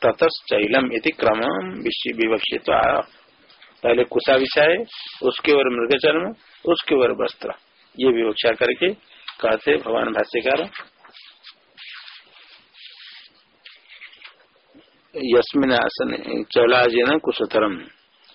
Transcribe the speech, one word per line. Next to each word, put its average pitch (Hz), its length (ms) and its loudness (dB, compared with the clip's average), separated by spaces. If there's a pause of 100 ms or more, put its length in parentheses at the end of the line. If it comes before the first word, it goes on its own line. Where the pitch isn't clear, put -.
ततश्चैलम 120 920 0
इति 113 160 -2
क्रमम 113 720 -2
विशि-, - 360 -6
विवक्षित्वा, 113 920 0 (760)
पहले 120 200 2
कुशा 131 340 0
बिछाए, 156 480 2 (380)
उसके 123 280 0
ऊपर 139 180 4
मृग 120 300 0
चर्म, 165 340 0 (320)
उसके 165 300 0
ऊपर 113 280 2
वस्त्र, - 300 -8 (460)
ये 127 80 2
विवक्षा 117 420 2
करके 123 440 0 (480)
कहते 113 360 0
भगवान 117 280 -2
भाष्यकार, 117 560 -2 (4000)
"यस्मिन् 131 580 2
आसने 120 680 -2
चौलाजेन 123 760 2
कुशतरम, 107 600 -2 (580)